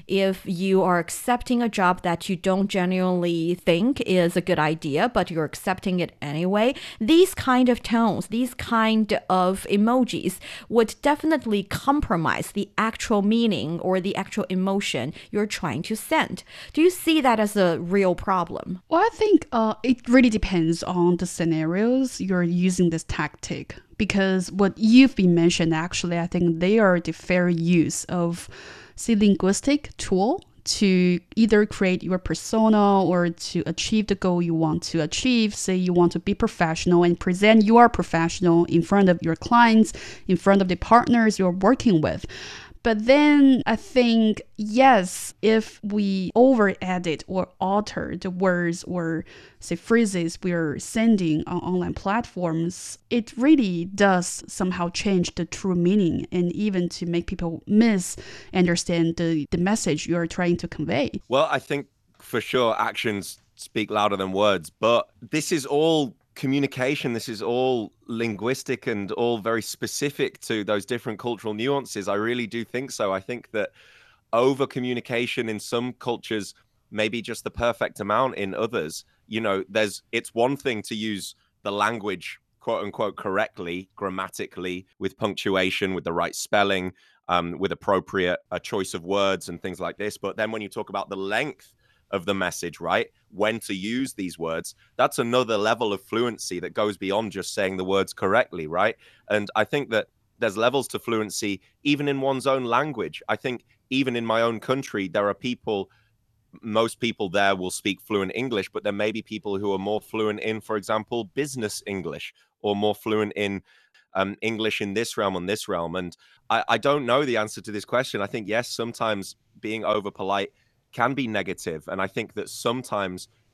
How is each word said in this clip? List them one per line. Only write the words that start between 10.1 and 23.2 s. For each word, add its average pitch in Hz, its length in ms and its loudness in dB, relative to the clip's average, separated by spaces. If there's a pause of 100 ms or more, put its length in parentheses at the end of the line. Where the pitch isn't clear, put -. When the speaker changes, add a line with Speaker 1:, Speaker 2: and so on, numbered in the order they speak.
Speaker 1:
would 220 340 2
definitely 294 600 0
compromise - 920 -2
the 202 240 -4
actual 208 460 0
meaning 202 580 0
or 185 200 0
the 185 160 -4
actual 190 320 -6
emotion 185 640 -2 (180)
you're 208 160 -2
trying 160 360 -6
to 220 140 -6
send. - 460 -2 (300)
Do 302 100 2
you 359 80 6
see 320 300 0
that 233 200 4
as 208 160 -2
a 175 240 4
real 180 340 2
problem? 185 720 -4
Speaker 2:
Well, 339 140 2
I 440 100 4
think, 415 400 4
uh, 220 300 0
it 247 260 0
really 247 220 8
depends 170 520 0
on 175 340 2
the 180 100 -4
scenarios 180 960 0
you're 185 220 0
using 175 480 2
this 160 180 -4
tactic, - 680 -8 (220)